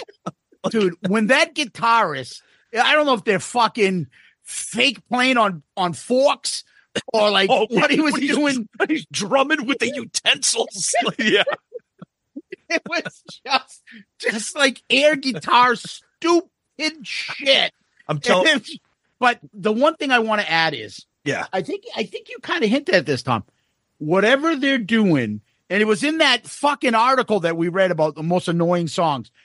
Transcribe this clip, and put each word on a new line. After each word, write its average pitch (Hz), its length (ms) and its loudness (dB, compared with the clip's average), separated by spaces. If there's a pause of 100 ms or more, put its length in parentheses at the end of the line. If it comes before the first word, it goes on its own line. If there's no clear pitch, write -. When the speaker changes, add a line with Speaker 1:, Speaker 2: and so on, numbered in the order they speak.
(320)
Speaker 1:
<laughs> - 380 -10
Speaker 2:
Dude, 196 240 0 (140)
when 214 200 0
that 302 260 2
guitarist, 220 840 -2 (360)
I 240 180 2
don't 302 120 4
know 269 80 4
if 196 100 -4
they're 196 140 2
fucking 190 680 0 (340)
fake - 680 -4
playing 247 280 2
on, 196 260 0 (140)
on 175 160 -2
forks 262 720 0 (480)
or, 208 180 4
like, 196 220 2
Speaker 1:
Oh, 214 180 2
Speaker 2:
what 269 200 2
he 285 100 2
was 302 140 2
Speaker 1:
when - 80 -4
he's, 285 140 0
Speaker 2:
doing. 269 320 0 (100)
Speaker 1:
when 359 100 0
he's 302 240 -2
drumming 269 540 0
with 262 120 -2
the 240 160 -2
utensils. - 1000 -2 (120)
<laughs> 202 120 -6
Speaker 3:
Yeah. 202 260 2 (1200)
Speaker 2:
It 330 200 -2
was - 340 -8 (240)
just, - 360 -4 (360)
just, - 380 -6
like, 269 340 0
air 285 260 4
guitar 247 600 0
stupid - 1300 -4
shit. - 680 0 (360)
Speaker 1:
I'm 151 100 -2
telling 185 300 4
Speaker 2:
And, 294 180 0 (540)
but 240 180 2 (140)
the 214 200 -2
one 285 240 2
thing 285 140 -4
I 247 100 4
wanna 214 280 0
add 160 260 2
is, 107 300 -12 (200)
Speaker 1:
Yeah. 113 280 -4
Speaker 2:
I 190 100 -2
think, 403 220 -8 (100)
I 226 100 -4
think 466 260 -14
you 494 120 -14
kinda 339 240 -2
hinted 277 280 0
at 156 120 2
this, 139 160 -2
Tom. 120 220 -2 (540)
Whatever 233 580 2
they're 269 220 0
doing, 165 640 0 (260)
and 202 140 2
it - 20 4
was 214 180 0
in 311 160 -2
that 262 280 2
fucking 277 480 -2
article 226 460 2
that 165 160 -2
we 165 120 0
read 185 220 2
about 156 240 0
the 156 80 -10
most 175 260 0
annoying 170 400 0
songs. 147 420 -2 (140)